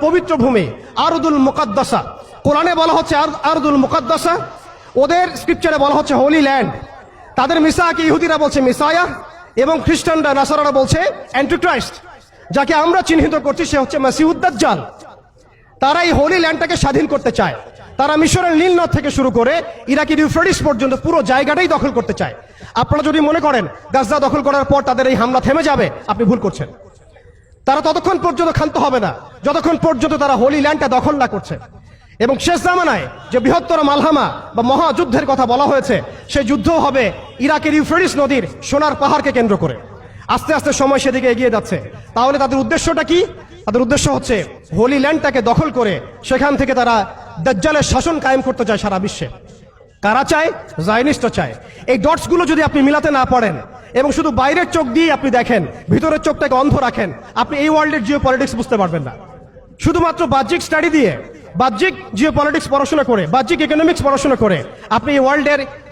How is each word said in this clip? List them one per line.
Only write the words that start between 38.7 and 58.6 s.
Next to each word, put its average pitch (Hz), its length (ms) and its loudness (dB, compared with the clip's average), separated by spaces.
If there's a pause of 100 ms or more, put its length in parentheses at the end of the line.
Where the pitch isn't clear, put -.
পাহাড়কে 277 380 0
কেন্দ্র 233 240 2
করে। 139 200 -2 (520)
আস্তে 247 260 0
আস্তে 285 180 0
সময় 269 260 2
সেদিকে 254 320 0
এগিয়ে 240 200 2
যাচ্ছে। 208 300 -2 (340)
তাহলে 262 240 2
তাদের 269 200 0
উদ্দেশ্যটা 311 440 0
কি? 349 240 2 (400)
তাদের 233 160 0
উদ্দেশ্য 262 280 0
হচ্ছে 247 340 -2 (320)
হোলি 254 220 2
ল্যান্ডটাকে 277 440 0
দখল 233 280 2
করে 208 300 -2 (240)
সেখান 269 320 0
থেকে 269 180 0
তারা 233 320 2 (340)
দাজ্জালের 262 420 0
শাসন 302 360 0
কায়েম 269 220 0
করতে 262 240 -2
চায় 208 140 0
সারা 196 200 -4
বিশ্বে। 190 300 -6 (760)
কারা 226 220 2
চায়? 311 280 0 (340)
জায়নিস্টরা 233 440 0
চায়। 127 240 -4 (320)
এই 254 120 2
ডটসগুলো 320 480 0
যদি 311 160 2
আপনি 294 200 2
মিলাতে 294 280 2
না 269 140 2
পারেন 233 320 0 (380)
এবং 269 180 2
শুধু 311 180 0
বাইরের 285 420 0
চোখ 320 140 0
দিয়ে 302 260 2
আপনি 269 180 -2
দেখেন, 233 360 2 (240)
ভিতরের 311 280 2
চোখটাকে 294 360 0
অন্ধ 277 240 2
রাখেন, 233 340 -2 (220)
আপনি 240 240 -2
এই 294 100 2
ওয়ার্ল্ডের 302 360 2
জিওপলিটিক্স 262 500 0
বুঝতে 233 220 -2